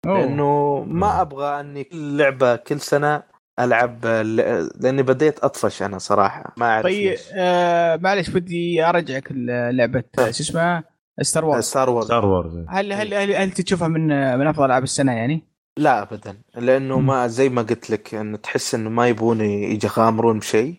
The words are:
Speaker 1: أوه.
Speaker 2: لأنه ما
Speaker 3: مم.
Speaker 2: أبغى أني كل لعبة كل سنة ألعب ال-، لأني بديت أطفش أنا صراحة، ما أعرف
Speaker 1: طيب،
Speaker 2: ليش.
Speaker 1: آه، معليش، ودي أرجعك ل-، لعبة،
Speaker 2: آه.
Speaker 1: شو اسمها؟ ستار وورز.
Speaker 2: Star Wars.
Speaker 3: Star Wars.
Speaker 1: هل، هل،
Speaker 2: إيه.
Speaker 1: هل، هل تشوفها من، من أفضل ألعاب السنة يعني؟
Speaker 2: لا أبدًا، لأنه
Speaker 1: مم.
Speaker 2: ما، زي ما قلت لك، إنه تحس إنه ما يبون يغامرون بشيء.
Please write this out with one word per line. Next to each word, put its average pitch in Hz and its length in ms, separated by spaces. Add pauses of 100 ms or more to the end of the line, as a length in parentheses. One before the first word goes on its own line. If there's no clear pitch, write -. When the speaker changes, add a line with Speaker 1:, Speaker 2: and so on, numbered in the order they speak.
Speaker 1:
أوه. 190 140
Speaker 2:
لأنه 143 680
ما 190 260
Speaker 3:
مم. 180 80
Speaker 2:
أبغى 143 380
أني 143 240
كل 147 340
لعبة 131 380
كل 147 240
سنة 147 440 (360)
ألعب 120 460
ال-، 110 640 (140)
لأني 135 200
بديت 139 360
أطفش 117 440
أنا 98 140
صراحة، - 600
ما 120 80
أعرف 110 180
Speaker 1:
طيب، 196 280
Speaker 2:
ليش. - 100 (120)
Speaker 1:
آه، 175 600
معليش، 185 400
ودي 170 480
أرجعك 165 480
ل-، 123 460
لعبة، 123 260 (160)
Speaker 2:
آه. 117 120
Speaker 1:
شو 151 120
اسمها؟ 165 400 (380)
ستار 160 240
وورز. 131 180
Speaker 2:
Star 131 260
Wars. 117 160
Speaker 3:
Star 117 200
Wars. 85 440
Speaker 1:
هل، 196 240
هل، 208 200
Speaker 2:
إيه. 202 100
Speaker 1:
هل، 202 120
هل 190 160
تشوفها 175 360
من، 160 200 (320)
من 147 80
أفضل 147 180
ألعاب 131 180
السنة 135 280
يعني؟ 123 320 (340)
Speaker 2:
لا 135 240
أبدًا، 101 340 (200)
لأنه 131 440
Speaker 1:
مم. 135 80
Speaker 2:
ما، 127 200
زي 127 220
ما 123 120
قلت 113 280
لك، 110 260
إنه 107 220
تحس - 380
إنه 110 140
ما 120 180
يبون 113 340
يغامرون 110 960
بشيء. 127 400